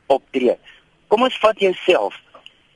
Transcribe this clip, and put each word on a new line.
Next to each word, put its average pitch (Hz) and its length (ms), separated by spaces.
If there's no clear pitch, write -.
optree. 127 520
Kom 214 160
ons 254 160
vat 214 200
jouself. 180 600